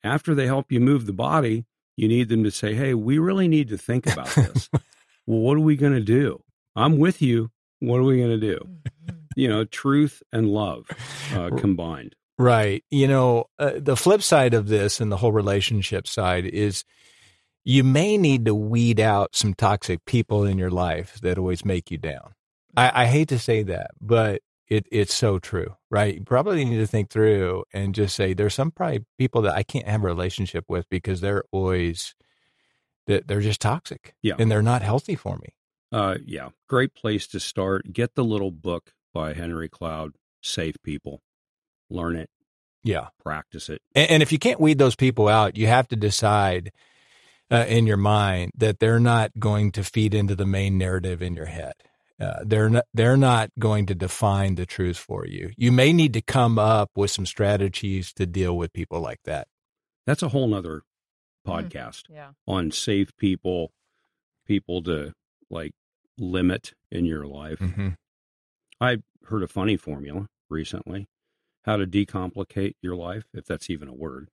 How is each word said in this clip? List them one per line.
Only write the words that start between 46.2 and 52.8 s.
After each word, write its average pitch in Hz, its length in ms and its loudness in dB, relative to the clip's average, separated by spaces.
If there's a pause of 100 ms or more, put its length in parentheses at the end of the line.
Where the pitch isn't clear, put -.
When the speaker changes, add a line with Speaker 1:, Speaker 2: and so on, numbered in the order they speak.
Speaker 2:
uh, - 200 4
in 117 180 4
your 107 80 2
mind 98 600 2
that 107 220 0
they're 113 200 4
not 117 400 4
going 104 320 2
to 104 140 -6
feed 110 280 0
into 101 220 0
the 95 100 -2
main 98 320 0
narrative 92 440 -2
in 90 120 -6
your 80 120 -8
head. 78 280 -12 (460)
Uh, 98 240 -6
they're 107 260 2
not, 120 140 4 (100)